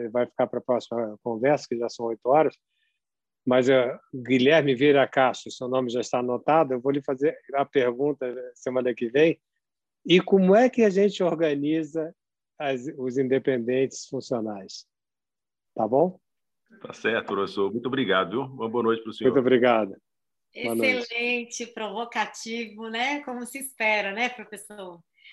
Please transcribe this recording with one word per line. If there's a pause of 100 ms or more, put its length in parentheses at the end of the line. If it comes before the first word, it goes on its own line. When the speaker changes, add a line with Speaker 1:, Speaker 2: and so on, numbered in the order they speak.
Speaker 1:
vai
ficar
para
a
próxima
conversa,
que
já
são
oito
horas, (880)
mas,
eh, (160)
Guilherme
Vieira
Castro,
seu
nome
já
está
anotado,
eu
vou
lhe
fazer (160)
a
pergunta (180)
semana
que
vem. (680)
E
como
é
que
a
gente
organiza (460)
as, (100)
os
independentes
funcionais? (880)
Tá
bom? (640)
Speaker 2:
Tá
certo,
professor.
Muito
obrigado,
viu?
Uma
boa
noite
pro
senhor.
Speaker 1:
Muito
obrigado. (680)
Boa
noite.
Speaker 3:
Excelente,
provocativo,
né?
Como
se
espera,
né,
professor? (340)